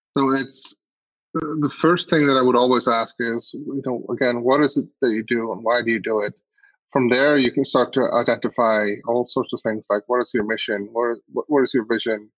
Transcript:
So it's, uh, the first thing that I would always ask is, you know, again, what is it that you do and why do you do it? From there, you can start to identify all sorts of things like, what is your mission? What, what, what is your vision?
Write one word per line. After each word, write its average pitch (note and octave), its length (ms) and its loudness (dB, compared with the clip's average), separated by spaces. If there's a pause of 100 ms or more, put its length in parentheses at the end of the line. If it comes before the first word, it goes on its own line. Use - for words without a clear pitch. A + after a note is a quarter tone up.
(160)
So C3+ 160 2
it's, - 440 -6 (600)
uh, D#3 240 -6
the C#3+ 100 0
first F3 380 0
thing D3+ 200 2
that C3+ 80 4
I C3 60 4
would B2+ 140 4
always B2 320 4
ask A2+ 300 0
is, A#2+ 360 -6
you C#3 300 -8
know, B2 260 -6
again, A#2+ 320 -2
what C3 180 2
is D3 160 2
it C3+ 100 -2 (160)
that B2+ 80 4
you A2 140 -2
do A2+ 280 -2
and G2+ 120 -10
why A#2+ 180 2
do A2+ 80 -2
you A2+ 100 -2
do G#2+ 200 -2
it? G#2 120 -4 (600)
From C3 160 2
there, C#3 280 4
you B2+ 140 4
can C#3 140 0
start B2+ 300 2
to B2+ 200 2
identify A2+ 760 0 (180)
all A#2+ 180 0
sorts - 260 -4
of A#2 100 -8
things G#2+ 280 -4
like, G2+ 160 0
what B2 140 0
is A2+ 120 -4
your A2 120 0
mission? G#2 480 -4
What, A#2 260 -2 (140)
what, A#2+ 160 -4
what C#3+ 160 4
is - 100 -6
your A#2 100 0
vision? A2 540 0